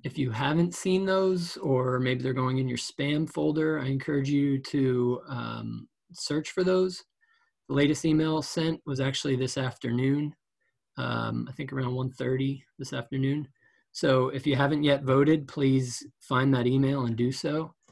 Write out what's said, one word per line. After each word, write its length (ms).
if 120
you 140
haven't 420
seen 320
those, 520
or 420
maybe 240
they're 80
going 280
in 100
your 80
spam 520
folder, 480
I 100
encourage 420
you 280
to, 720
um, 600
search 380
for 120
those. 400
The 80
latest 300
email 360
sent 440
was 160
actually 340
this 220
afternoon, 760
um, 540
I 20
think 220
around 200
one 160
thirty 540
this 140
afternoon. 560
So 380
if 180
you 80
haven't 280
yet 200
voted, 420
please 600
find 320
that 140
email 360
and 140
do 160
so. 400